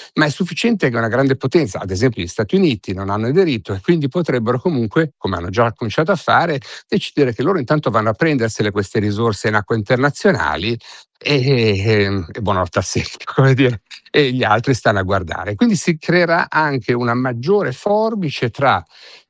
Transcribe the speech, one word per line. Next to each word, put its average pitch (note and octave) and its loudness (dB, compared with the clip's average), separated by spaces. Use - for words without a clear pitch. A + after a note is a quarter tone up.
ma D#3 2
è D3+ 0
sufficiente F3+ -2
che A#2 -2
una A2+ 0
grande C3 0
potenza, C3 0
ad F#2+ -6
esempio A2 0
gli F2 -6
Stati G#2+ -2
Uniti, C#3 0
non F#2+ -6
hanno G#2+ -2
aderito C#3 0
e F#2+ -6
quindi D#3+ 0
potrebbero B2+ -2
comunque, D3 -2
come G2 -4
hanno F2 -6
già A#2 2
cominciato D#3+ -2
a G3 2
fare, D3+ 0
decidere C#3 0
che - -4
loro F3+ 0
intanto D3 0
vanno G#2+ 0
a A2 0
prendersele A2+ 0
queste G2+ -2
risorse G#2 0
in G#2+ 0
acque G#2+ -2
internazionali A#2 0
e, - -2
e, G#2+ 2
e - -10
buonanotte F#2+ -2
a F#2+ 0
secco, - -6
<laughs> - -12
come C3+ 6
dire, B2 2
e C#3 2
gli B2+ 0
altri A2 2
stanno G#2+ 0
a - 0
guardare. F#2 -4
Quindi A3+ 2
si D#3+ -2
creerà E3+ 2
anche C#3+ 0
una A#2+ 0
maggiore C3 0
forbice G3+ -2
tra A2+ 2